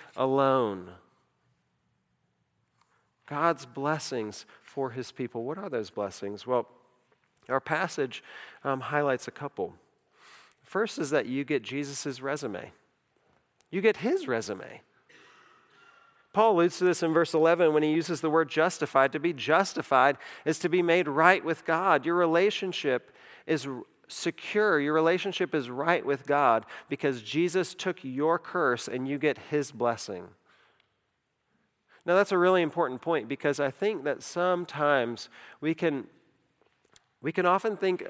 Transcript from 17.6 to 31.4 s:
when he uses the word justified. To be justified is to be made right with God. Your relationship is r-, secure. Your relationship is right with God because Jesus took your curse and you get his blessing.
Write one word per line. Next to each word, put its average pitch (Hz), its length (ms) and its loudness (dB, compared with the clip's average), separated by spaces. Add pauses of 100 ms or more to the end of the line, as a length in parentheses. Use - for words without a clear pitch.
when 151 120 4
he 151 80 2
uses 160 280 -2
the 160 100 0
word 156 180 2
justified. 139 640 2
To 151 80 -4
be 170 120 -2
justified 139 840 2 (260)
is 156 140 0
to 180 100 -2
be 175 140 2
made 170 240 2
right 160 380 4
with 156 200 -4
God. 165 400 2
Your 170 120 0
relationship 175 960 0 (340)
is 139 200 -2
r-, 131 160 -8 (260)
secure. 190 720 0
Your 147 140 0
relationship 175 600 0
is 127 160 -2
right 143 340 0
with 139 220 -4
God 131 400 4 (220)
because 135 340 -2
Jesus 170 520 -2
took - 280 -6
your 143 380 0
curse 135 480 -2
and 127 180 -4
you 139 100 -4
get 143 220 0 (120)
his 147 200 -2
blessing. 110 560 -4 (1800)